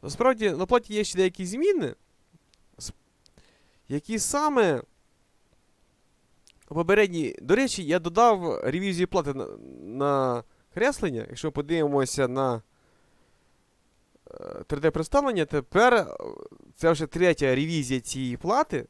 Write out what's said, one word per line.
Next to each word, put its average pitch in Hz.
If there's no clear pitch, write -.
Насправді, 220
на 170
платі 240
є 214
ще -
деякі 185
зміни, 254
с-, -
які 202
саме 247
попередні. 170
До 170
речі, 233
я 156
додав 175
ревізію 180
плати 143
на, 131
на 131
креслення. 180
Якщо 139
ми 143
подивимося 143
на, 127
е, -
три 143
Д 156
представлення, 208
тепер, 202
е, 208
це 165
вже 156
третя 160
ревізія 139
цієї 127
плати. 214